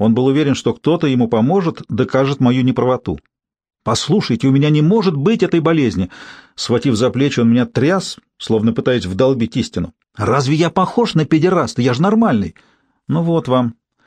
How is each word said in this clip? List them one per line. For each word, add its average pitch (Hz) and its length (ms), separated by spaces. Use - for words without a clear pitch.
Он 113 140
был 127 120
уверен, 139 280
что 117 180
кто-то 165 340
ему 123 220
поможет, 151 600
докажет 135 500
мою 127 220
неправоту. 123 580
Послушайте, 135 640
у - 20
меня 139 200
не 151 100
может 185 340
быть 180 280
этой 170 180
болезни!» 131 500
Схватив 120 420
за 117 140
плечи, 131 300
он 117 100
меня 120 160
тряс, 151 520
словно 113 340
пытаясь 123 320
вдолбить 113 540
истину. 90 340
«Разве 127 400
я 165 140
похож 196 440
на 156 120
педераста? 160 560
Я 127 100
же 120 80
нормальный!» 180 540
«Ну 156 140
вот 165 240
вам». 123 280